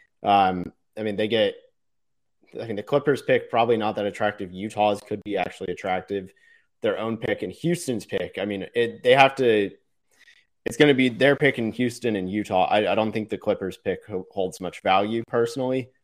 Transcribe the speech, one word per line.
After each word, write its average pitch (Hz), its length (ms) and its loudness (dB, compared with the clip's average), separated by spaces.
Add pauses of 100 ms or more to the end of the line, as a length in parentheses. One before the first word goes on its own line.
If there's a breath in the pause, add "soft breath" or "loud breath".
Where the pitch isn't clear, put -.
(240 soft breath)
um, 95 500 2 (240)
I 110 60 -6
mean, 107 120 -4
they 107 140 -2
get, 107 260 2 (1040)
I 113 60 -10
mean, 113 100 -8
the 104 80 -6
Clippers 143 380 2
pick, 123 280 0
probably 117 280 2
not 107 180 -2
that 104 100 -2
attractive. 101 460 -4
Utah's 104 480 -2
could 104 240 -8
be 101 140 -4
actually 90 340 -6
attractive. 92 640 -6 (480 soft breath)
Their 104 160 0
own 113 180 -4
pick 107 280 -4
and 92 100 -6
Houston's 156 520 -2
pick. 92 340 -6
I 98 60 -4
mean, 98 200 -4 (100)
it, 113 280 0
they 123 80 6
have 135 240 8
to, 107 360 2 (920 soft breath)
it's - 100 -6
gonna 147 180 6
be 127 140 4
their 135 300 2
pick 135 220 0
in 110 120 -2
Houston 117 460 -2
and 92 120 -4
Utah. 98 360 0
I, 101 260 2
I 101 40 0
don't 107 180 0
think 107 160 -6
the 98 80 -6
Clippers 95 400 -4
pick - 280 -6
ho-, 92 260 -10
holds 92 280 -6
much 87 220 -10
value 104 460 2
personally, 127 640 -2 (120)